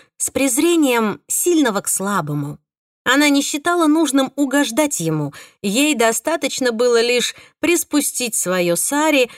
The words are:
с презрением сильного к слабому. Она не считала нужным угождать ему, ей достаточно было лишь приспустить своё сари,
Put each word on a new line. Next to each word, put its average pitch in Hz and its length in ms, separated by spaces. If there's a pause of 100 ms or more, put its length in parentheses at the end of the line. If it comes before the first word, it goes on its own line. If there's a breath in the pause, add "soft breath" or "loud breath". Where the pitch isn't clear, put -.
(180 loud breath)
с - 120
презрением 269 960
сильного 269 540
к - 60
слабому. 151 720 (440)
Она 285 260
не 277 120
считала 320 460
нужным 294 480
угождать 285 640
ему, 151 340 (280 loud breath)
ей 262 340
достаточно 247 800
было 233 280
лишь 240 340 (260 loud breath)
приспустить 294 760
своё 180 400
сари, 285 640